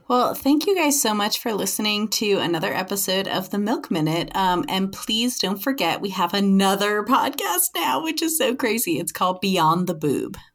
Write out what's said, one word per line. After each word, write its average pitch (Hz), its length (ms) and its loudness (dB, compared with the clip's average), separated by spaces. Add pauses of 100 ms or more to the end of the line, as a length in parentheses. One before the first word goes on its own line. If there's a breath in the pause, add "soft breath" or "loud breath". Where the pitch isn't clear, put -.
Well, 247 260 2
thank 294 340 2
you 392 80 4
guys 294 260 2
so 214 120 2
much 208 260 0
for 233 140 -4
listening 208 560 -2
to 202 300 2
another 170 340 0
episode 190 560 -2
of 190 200 -4
the 208 80 -4
Milk 208 320 -2
Minute. 160 460 0
Um, 180 320 2
and 190 240 -2
please 226 480 -2
don't 196 240 -2
forget, 269 380 0
we 202 80 -4
have 185 240 -2
another 202 680 4
podcast 359 720 0
now, 294 280 0
which 320 180 -4
is 320 160 -2
so - 160 0
crazy. 226 460 0
It's - 140 -6
called 185 260 0
Beyond 175 480 2
the 180 80 0
Boob. 135 420 0 (180)